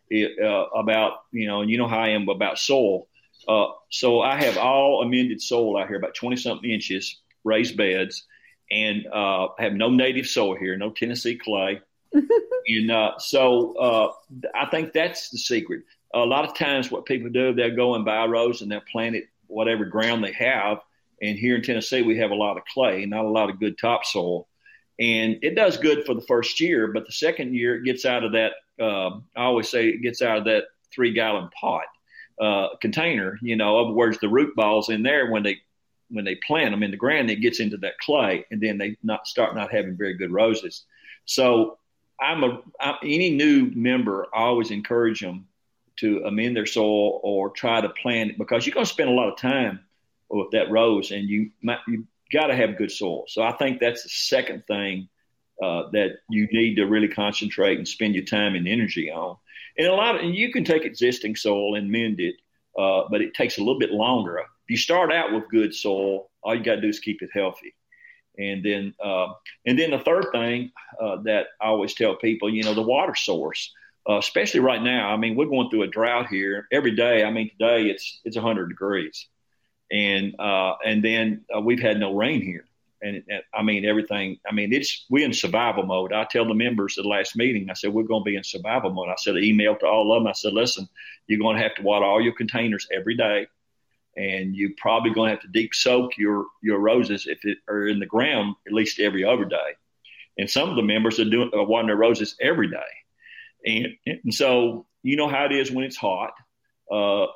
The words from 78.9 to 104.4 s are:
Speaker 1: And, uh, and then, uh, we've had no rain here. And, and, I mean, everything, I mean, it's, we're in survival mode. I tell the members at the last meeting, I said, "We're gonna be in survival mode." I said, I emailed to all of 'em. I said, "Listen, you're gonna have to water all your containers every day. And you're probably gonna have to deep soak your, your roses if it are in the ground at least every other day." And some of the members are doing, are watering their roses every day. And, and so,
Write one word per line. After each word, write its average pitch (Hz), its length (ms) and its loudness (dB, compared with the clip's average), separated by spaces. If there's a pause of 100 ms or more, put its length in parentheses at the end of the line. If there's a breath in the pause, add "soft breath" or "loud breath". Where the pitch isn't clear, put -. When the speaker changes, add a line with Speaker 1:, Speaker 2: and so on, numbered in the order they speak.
Speaker 1:
And, 101 480 0
uh, 95 360 0 (100)
and 107 180 2
then, 113 420 0 (100)
uh, 107 60 -2
we've 120 200 2
had 107 180 2
no 98 140 -2
rain 113 280 0
here. 87 240 -10 (360)
And, 101 280 -8
and, 101 120 -6 (120)
I 107 100 -2
mean, 104 220 0
everything, 104 520 -2 (120)
I 107 40 -4
mean, 104 200 0
it's, - 360 -4
we're 143 160 2
in 123 80 0
survival 101 520 0
mode. 92 280 -2
I 110 120 0
tell 117 200 0
the 110 80 0
members 110 440 0
at 101 60 -6
the 101 60 -2
last 101 280 -2
meeting, 113 320 0
I 92 40 -10
said, 101 200 -4
"We're 110 100 2
gonna 110 200 -2
be 101 120 -2
in 95 80 -8
survival 104 480 -4
mode." 92 180 -6
I 92 80 -4
said, 101 180 -2
I 87 40 0
emailed 107 400 4
to - 80 0
all 107 240 4
of 143 100 4
'em. 113 60 0
I 98 60 -2
said, 104 200 -4
"Listen, 98 360 -2 (380 loud breath)
you're 107 120 2
gonna 110 220 0
have 110 140 0
to 101 80 -8
water 101 220 4
all 101 160 4
your 120 120 2
containers 113 580 -2
every 98 240 -2
day. 104 320 0 (720)
And 95 380 -4
you're 98 220 0
probably 117 360 2
gonna 110 160 4
have 104 120 -2
to - 60 -20
deep 110 280 -2
soak 123 420 2
your, 104 280 0 (180)
your 107 160 2
roses 104 480 2
if - 180 -8
it 104 140 -2 (100)
are 104 180 -2
in 104 120 0
the 98 80 -4
ground 110 480 0 (100)
at 101 80 -6
least 107 260 0
every 95 240 2
other 110 220 2
day." 78 300 -4 (640 loud breath)
And 98 120 -2
some 175 200 0
of 180 60 -4
the 120 60 4
members 110 380 2
are 107 100 2
doing, 120 240 2
are 101 120 2
watering 117 220 2
their 104 100 2
roses 110 440 2
every 127 280 2
day. - 80 -8 (880 loud breath)
And, 113 220 0 (360)
and 113 100 -2
so, 120 520 2 (180)